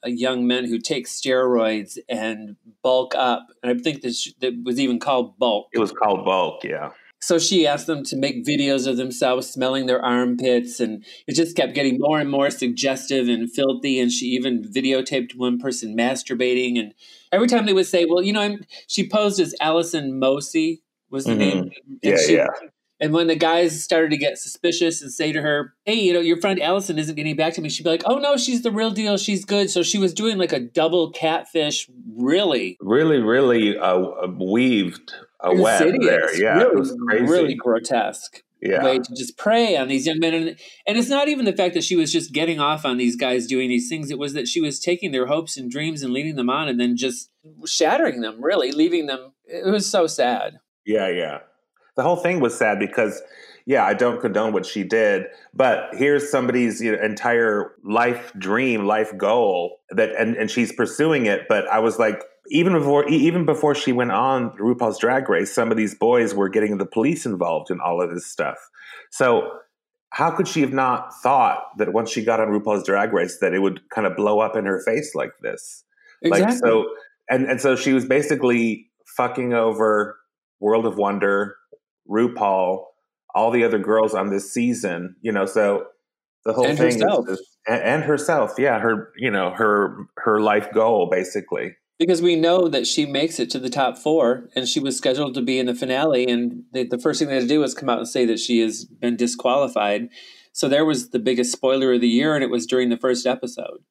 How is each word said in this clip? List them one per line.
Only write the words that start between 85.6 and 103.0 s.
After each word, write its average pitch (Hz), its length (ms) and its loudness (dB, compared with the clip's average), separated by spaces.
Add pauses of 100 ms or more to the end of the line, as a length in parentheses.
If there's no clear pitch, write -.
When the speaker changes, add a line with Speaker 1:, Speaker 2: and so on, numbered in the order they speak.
Speaker 2:
the 110 80 0
whole 123 120 2
Speaker 1:
And 147 120 0
Speaker 2:
thing 123 240 2
Speaker 1:
herself. 151 280 0
Speaker 2:
is 95 100 -4
just, - 180 -20 (100)
and, 113 140 0
and 139 220 0
herself, 143 540 0
yeah, 123 220 2
her, 110 380 -2
you 120 140 -2
know, 95 200 0
her, 104 540 0 (120)
her 107 240 2
life 104 320 2
goal, 110 360 2
basically. - 640 -4 (240)
Speaker 1:
Because 170 220 2
we 175 140 4
know 170 320 4
that 139 180 -2
she 151 200 0
makes 143 340 -4
it 120 120 -2
to 139 80 -6
the 127 100 -6
top 131 280 -2
four, 131 580 0
and 127 120 -4
she - 120 -2
was 135 180 -4
scheduled 139 380 -2
to 135 60 -4
be 127 180 0
in 127 80 0
the 123 80 -2
finale, 131 520 0
and 120 360 -2 (100)
the, 131 100 -2
the 123 140 -4
first 147 220 -2
thing 151 100 0
they 135 60 -2
had 131 80 2
to 120 40 -2
do 151 140 2
was 135 120 -2
come - 140 -8
out 117 120 0
and 117 80 -6
say 127 180 0
that 113 140 0
she 120 200 2
has 110 260 -2
been 120 300 -4
disqualified. 120 920 0 (420)
So - 160 -4
there 143 180 4
was 139 260 -2
the 127 80 0
biggest 123 320 0
spoiler 131 420 2
of 123 80 4
the 120 80 4
year, 143 260 2
and 139 80 0
it 123 60 -2
was 117 160 -2
during 127 240 2
the 117 80 0
first 123 280 0